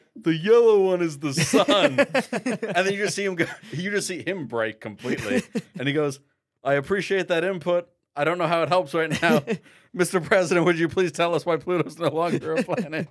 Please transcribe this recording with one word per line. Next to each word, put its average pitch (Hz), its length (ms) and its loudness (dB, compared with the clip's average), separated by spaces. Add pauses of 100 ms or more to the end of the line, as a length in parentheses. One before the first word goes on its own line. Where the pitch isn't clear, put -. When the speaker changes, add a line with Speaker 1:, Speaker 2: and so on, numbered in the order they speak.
(160)
Speaker 1:
"The 165 200 0
yellow 214 460 6
one 185 220 2
is 151 160 -4
the 143 140 -4
sun." 175 680 2
Speaker 2:
<laughs> 226 760 -2
Speaker 1:
And 185 120 2
then 196 60 0
you 202 100 -4
just 175 120 -2
see 196 100 -2
him 190 100 -2
go, 165 100 0 (260)
you 180 200 -6
just 202 160 -2
see 165 180 -6
him 170 220 -6
break 110 340 -4
completely. - 600 -4 (160)
Speaker 2:
<laughs> - 180 -14
Speaker 1:
And 135 100 -4
he 143 60 0
goes, 143 260 -2 (440)
"I 139 120 0
appreciate 180 520 -2
that 165 160 0
input. 175 440 -2 (280)
I 143 80 -2
don't 165 140 0
know 170 100 0
how 165 160 2
it 147 60 0
helps 175 240 0
right 160 280 -2
now. 160 220 4 (240)
Speaker 2:
<laughs> - 260 -20
Speaker 1:
Mister 180 260 0
President, 175 460 2
would 170 140 2
you 165 100 2
please 180 220 0
tell 170 240 0
us - 100 -2
why 165 120 0
Pluto's 160 420 -2
no 165 100 0
longer 160 440 -2
a 254 100 0
planet?" 165 480 -6